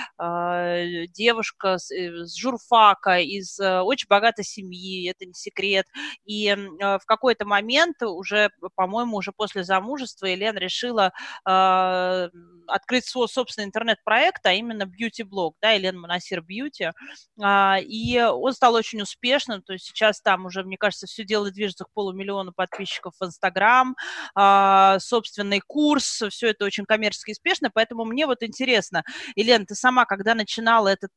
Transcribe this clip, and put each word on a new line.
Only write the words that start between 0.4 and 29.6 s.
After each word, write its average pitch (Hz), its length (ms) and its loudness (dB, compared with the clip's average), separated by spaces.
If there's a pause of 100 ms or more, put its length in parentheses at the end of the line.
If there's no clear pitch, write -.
девушка 202 680 -2
с, - 140 -14
э, 170 340 -8
с 165 100 -16
журфака, 214 840 2
из, 185 400 -6
э, 185 220 2
очень 233 280 -2
богатой 208 360 2
семьи, 185 640 -10
это 185 180 -12
не 180 80 -20
секрет. 196 500 -2 (400)
И, 208 220 -2
м, 196 320 -2
э, 196 200 2
в - 60 -16
какой-то 220 400 2
момент, 233 560 2
уже, 202 480 0 (260)
по-моему, 214 420 -2
уже 190 140 -6
после 202 320 -6
замужества 190 720 -4
Элен 208 240 -4
решила, 190 540 0 (360)
э, 185 800 2 (380)
открыть 240 380 -2
свой 240 240 -2
собственный 220 360 -6
интернет-проект, 220 840 0
а 180 60 4
именно 214 320 -4
бьюти-блог, 196 760 -6
да, 214 160 4
Элен 185 220 -2
Монасир 175 420 -6
Бьюти. 190 500 -8 (500)
А, 196 380 6
и 226 420 -2
он 233 320 2
стал 240 200 6
очень 226 280 -2
успешным, 240 600 -2
то 196 120 -12
есть 185 120 -12
сейчас - 360 -8
там 185 240 0
уже, 185 180 -8
мне 190 140 -12
кажется, 196 280 -4
все - 180 -14
дело 202 280 -2
движется 190 340 -8
к - 80 -18
полумиллиону 196 600 -6
подписчиков - 640 -8
в - 60 -6
Instagram, 220 720 2 (380)
а, 196 640 8
собственный 202 600 -2
курс, 294 680 0
все - 180 -4
это 214 180 0
очень 196 200 -4
коммерчески 214 460 0
успешно, 285 420 -2
поэтому 226 320 -2
мне 247 200 -2
вот 254 160 -2
интересно, 233 640 -2 (320)
Элен, 220 320 4